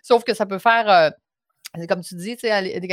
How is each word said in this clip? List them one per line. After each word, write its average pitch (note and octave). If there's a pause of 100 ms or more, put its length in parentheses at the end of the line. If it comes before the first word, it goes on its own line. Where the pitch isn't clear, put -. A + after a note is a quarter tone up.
sauf A#3
que A3+
ça G#3
peut G3
faire, A3+
euh, E3+ (680)
c'est E3+
comme F#3
tu E3+
dis, G3
tu A#3
sais, A3+
aller, F#3+ (140)